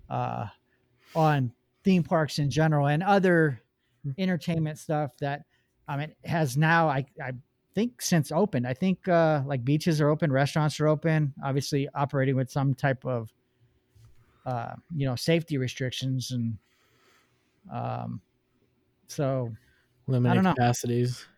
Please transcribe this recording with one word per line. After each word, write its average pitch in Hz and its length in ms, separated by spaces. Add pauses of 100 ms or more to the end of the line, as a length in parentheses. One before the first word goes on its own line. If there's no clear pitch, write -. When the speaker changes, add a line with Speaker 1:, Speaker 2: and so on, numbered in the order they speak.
Speaker 1:
uh, 120 380 (680)
on 147 380 (300)
theme 185 200
parks 160 360
in 143 100
general 147 380
and 147 140
other 180 600 (440)
Speaker 2:
Mm. 139 140
Speaker 1:
entertainment 165 580
stuff 151 400
that, 143 280 (420)
I 143 100
mean, 151 160 (100)
has 156 320
now, 160 320
I, 139 180 (160)
I 131 100 (420)
think 240 280
since 160 300
opened, 147 360
I 131 60
think, 185 340
uh, 165 380
like, 131 200
beaches 151 360
are 147 80
open, 151 220
restaurants 143 480
are 151 80
open, 151 460 (100)
obviously 139 520
operating 139 400
with 131 160
some 139 240
type 135 300
of, 120 280 (1120)
uh, 123 300 (200)
you 139 120
know, 127 80
safety 160 420
restrictions. 127 720
And, 117 260 (1160)
um, 120 480 (840)
so 131 440 (540)
Speaker 2:
Limited 123 260
Speaker 1:
I - 40
don't 190 80
know. 180 100
Speaker 2:
capacities. 123 720 (120)